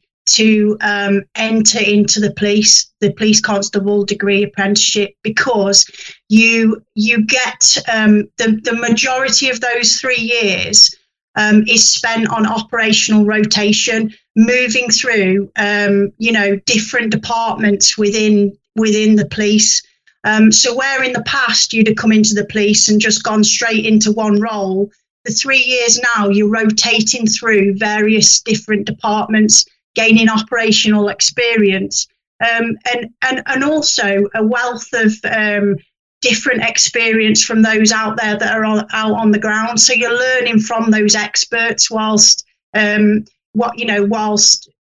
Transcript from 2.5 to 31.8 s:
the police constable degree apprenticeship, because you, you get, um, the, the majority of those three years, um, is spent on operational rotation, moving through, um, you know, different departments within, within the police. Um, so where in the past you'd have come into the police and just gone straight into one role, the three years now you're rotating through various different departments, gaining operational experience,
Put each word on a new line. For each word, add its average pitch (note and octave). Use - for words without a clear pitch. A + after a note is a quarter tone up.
the G3+
police G#3+
constable G3+
degree G3+
apprenticeship, G3+
because A3
you, A3+
you A3
get, B3+
um, G#3+
the, A3
the A#3
majority B3+
of A#3+
those A#3+
three B3+
years, G#3
um, G#3+
is A3
spent A3+
on A3
operational G#3+
rotation, G#3+
moving B3
through, G3+
um, G3+
you A3+
know, G3+
different A3+
departments A3
within, G#3
within G#3+
the G#3
police. G#3
Um, A3
so A#3+
where C4
in B3+
the A#3+
past B3
you'd A3+
have G#3+
come A3
into G#3+
the G#3
police G#3
and G#3+
just G#3+
gone G#3+
straight A3+
into G#3+
one G#3+
role, G3+
the -
three C4+
years A#3+
now G3+
you're G#3
rotating A3
through G3+
various G#3+
different G#3+
departments, G#3+
gaining A3
operational G#3+
experience, G3+